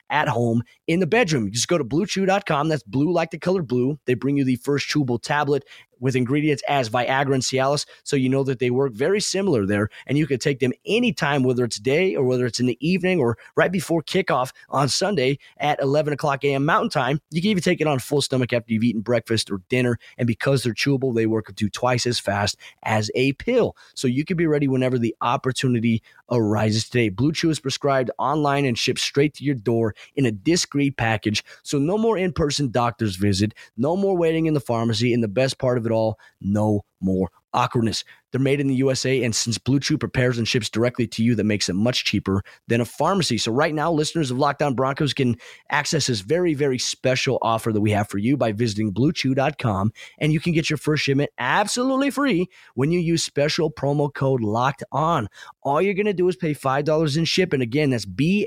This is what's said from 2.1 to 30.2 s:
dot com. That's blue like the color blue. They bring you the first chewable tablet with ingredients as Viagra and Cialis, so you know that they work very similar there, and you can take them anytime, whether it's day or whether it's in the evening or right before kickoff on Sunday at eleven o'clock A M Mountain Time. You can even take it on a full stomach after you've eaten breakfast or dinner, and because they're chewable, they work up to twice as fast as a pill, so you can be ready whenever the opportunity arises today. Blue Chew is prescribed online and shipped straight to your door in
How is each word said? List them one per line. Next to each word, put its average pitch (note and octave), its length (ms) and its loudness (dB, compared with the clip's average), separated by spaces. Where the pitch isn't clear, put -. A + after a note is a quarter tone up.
dot G3 180 0
com. D3+ 240 0
That's D#3 140 -2
blue C#3 280 0
like E3+ 200 0
the E3+ 80 -10
color F#3 240 0
blue. B2 420 0
They B2+ 100 2
bring C3+ 220 0
you C#3 80 2
the B2+ 120 2
first C#3 320 -2
chewable A#2+ 340 0
tablet D3 420 0
with B2 140 0
ingredients C#3 540 0
as C3+ 200 0
Viagra C3 460 0
and B2+ 80 0
Cialis, C3+ 420 0
so - 100 -4
you C3 140 2
know C3+ 160 2
that C3 160 -4
they B2 100 2
work C3 220 0
very D#3+ 280 0
similar F3+ 460 0
there, G2+ 220 2
and C3 100 0
you D3+ 120 2
can C3 100 0
take C#3+ 220 -2
them B2+ 120 2
anytime, E3+ 560 0
whether B2 220 2
it's G#2+ 160 -6
day D#3 340 0
or C#3 100 0
whether B2 220 0
it's A#2 140 -6
in B2 60 2
the B2 140 -2
evening F3+ 380 0
or A#2 180 2
right E3 160 2
before E3 280 -2
kickoff D3 520 -2
on C3+ 200 0
Sunday C#3+ 520 0
at D3 240 -2
eleven C#3+ 320 0
o'clock C#3 320 -2
A C#3+ 100 2
M C#3 100 0
Mountain G#3 260 0
Time. C#3 300 0
You E3 120 -2
can G#3+ 80 2
even F#3 140 0
take F3+ 160 0
it D#3 80 2
on C#3+ 80 2
a B2 40 -2
full C#3+ 220 0
stomach B2+ 300 -2
after A#2 200 -2
you've A2 120 2
eaten A2+ 160 0
breakfast A2 500 -2
or G2 180 -6
dinner, B2 300 0
and B2 120 0
because C3+ 340 0
they're A#2+ 100 -2
chewable, C3 420 -2
they A2+ 120 2
work A2 220 -2
up G2 80 -18
to G#2 120 -2
twice B2 380 0
as A#2+ 140 -2
fast G2+ 360 -2
as G#2+ 320 0
a C3+ 160 2
pill, A3+ 440 0
so - 120 -4
you C3 180 0
can F3+ 120 -2
be E3 100 2
ready D3 220 2
whenever B2+ 300 2
the A#2 220 0
opportunity A#2+ 800 0
arises A2 580 0
today. A#2+ 200 2
Blue A#2 240 0
Chew D#3+ 180 0
is D3+ 80 -2
prescribed C3+ 520 -2
online C#3+ 460 0
and A#2+ 120 0
shipped - 220 -2
straight - 340 0
to B2+ 100 -12
your C#3+ 120 -2
door A2+ 400 0
in C#3 120 2